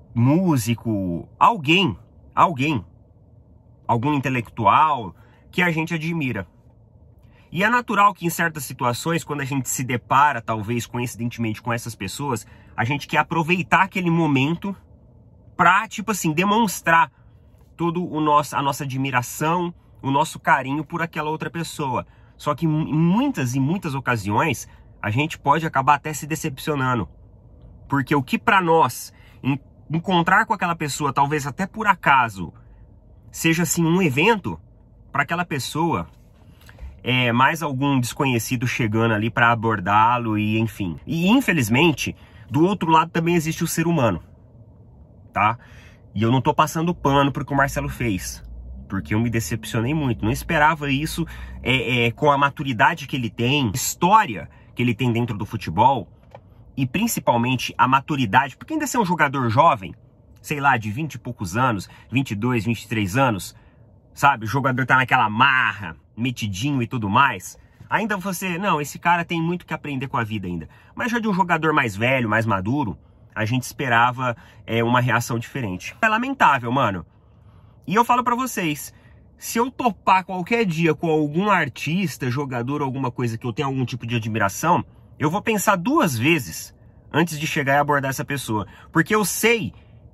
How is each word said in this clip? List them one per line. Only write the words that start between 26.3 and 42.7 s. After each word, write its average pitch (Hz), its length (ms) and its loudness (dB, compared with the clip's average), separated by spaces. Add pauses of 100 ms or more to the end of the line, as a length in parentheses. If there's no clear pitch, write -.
Porque 139 260 0
o 139 100 2
que - 140 -2
pra 202 220 4
nós, 160 540 2 (280)
en-, 139 180 0 (300)
encontrar 180 560 2
com 220 80 -2
aquela 175 220 -2
pessoa, 147 380 -2
talvez 143 340 2
até 190 180 -4
por 214 220 -4
acaso, 120 640 2 (800)
seja 165 320 0
assim 165 220 0
um 175 160 2
evento, 151 580 0 (500)
pra 143 140 -2
aquela 175 220 -4
pessoa, 147 640 -2 (920)
é 123 300 0
mais 139 320 2
algum 139 360 0
desconhecido 123 680 -2
chegando 113 460 0
ali 107 160 -2
pra 117 220 2
abordá-lo 110 840 2
e 107 220 0
enfim. 98 460 -4
E 165 240 -2
infelizmente, 160 840 2 (360)
do 156 160 4
outro 190 240 0